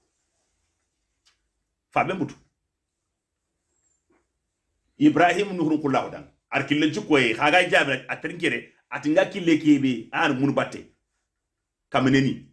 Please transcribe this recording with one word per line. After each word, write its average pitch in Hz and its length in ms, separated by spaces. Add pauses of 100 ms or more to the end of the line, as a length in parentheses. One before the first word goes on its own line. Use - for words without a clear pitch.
(1900)
Fabe 147 220
mutu. 185 220 (2500)
Ibrahim 170 600
nuhurun 156 240
kullahu 131 300
dan. 78 140 (260)
Ar 131 160
killen 151 260
ci - 80
koy, 131 320
khaga 151 360
jabe 143 380
a 123 140
trinkere, 160 520 (160)
atinga 151 420
kille 165 280
kebe, 135 520
an 147 280
mun 139 140
batte. 117 320 (1040)
Kameneni, 131 640